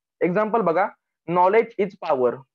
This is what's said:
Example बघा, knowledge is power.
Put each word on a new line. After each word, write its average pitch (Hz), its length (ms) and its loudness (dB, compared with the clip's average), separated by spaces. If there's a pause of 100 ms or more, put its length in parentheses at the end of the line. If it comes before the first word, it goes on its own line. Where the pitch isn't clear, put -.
(220)
Example 208 400 0
बघा, 180 260 0 (400)
knowledge 190 520 2
is 196 160 -4 (100)
power. 127 280 0 (220)